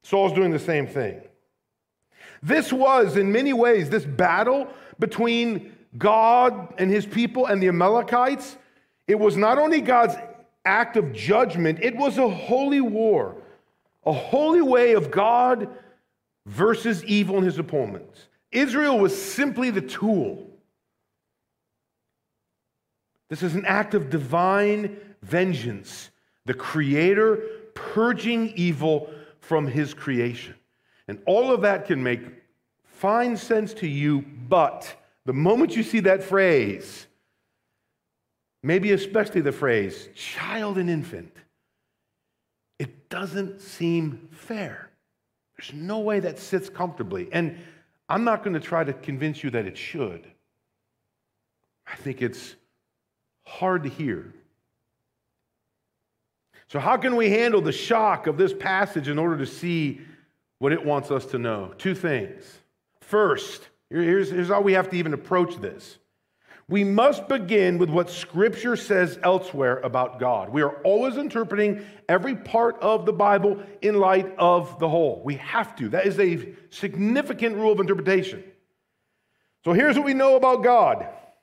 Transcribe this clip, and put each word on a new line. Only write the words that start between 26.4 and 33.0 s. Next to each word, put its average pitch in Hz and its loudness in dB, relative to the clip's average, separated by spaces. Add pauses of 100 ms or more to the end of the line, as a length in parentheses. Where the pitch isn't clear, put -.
the 127 -2
Creator 170 2 (400)
purging 226 -2
evil 156 -2 (280)
from 151 -2
his 139 -4
creation. 120 -6 (520)
And 104 -12
all 247 2
of 220 2
that 196 0
can 143 -2
make 120 -2 (640)
fine 226 0